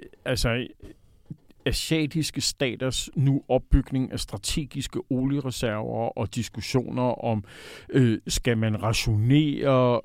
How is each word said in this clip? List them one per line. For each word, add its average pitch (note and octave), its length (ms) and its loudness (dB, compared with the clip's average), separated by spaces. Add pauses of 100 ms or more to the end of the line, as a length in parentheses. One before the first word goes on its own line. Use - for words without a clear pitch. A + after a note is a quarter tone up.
(240)
altså, B2 420 0 (1000)
asiatiske D#3 720 -2
staters - 760 -2
nu C3+ 340 2
opbygning C3 640 2
af - 80 -4
strategiske - 800 -6 (100)
oliereserver B2 1080 -2
og A2 160 -4
diskussioner B2 880 -2
om, A2 200 0 (460)
øh, A#2 360 6
skal - 320 0
man G#2+ 240 0
rationere, B2 1200 4